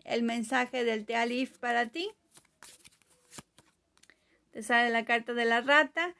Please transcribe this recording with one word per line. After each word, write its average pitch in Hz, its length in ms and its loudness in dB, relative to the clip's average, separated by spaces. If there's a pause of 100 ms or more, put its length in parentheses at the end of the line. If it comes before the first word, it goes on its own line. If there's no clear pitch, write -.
el 240 180 -2
mensaje 240 640 -2
del 220 200 -2
Tealif 240 540 -2
para 240 280 0
ti. 349 260 -6 (2500)
Te 233 100 -14
sale 240 280 2
la 233 140 0
carta 240 300 -2
de 240 100 0
la 233 160 2
rata. 302 580 2